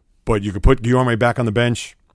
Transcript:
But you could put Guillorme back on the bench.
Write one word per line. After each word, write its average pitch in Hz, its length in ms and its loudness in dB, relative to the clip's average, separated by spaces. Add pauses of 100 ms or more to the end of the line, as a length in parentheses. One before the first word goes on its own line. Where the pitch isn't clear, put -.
(260)
But 107 180 -2
you 101 80 -6
could 92 120 -4
put 131 180 4
Guillorme 120 360 0
back 120 220 0
on 120 60 -2
the 110 80 -2
bench. 120 420 -2 (200)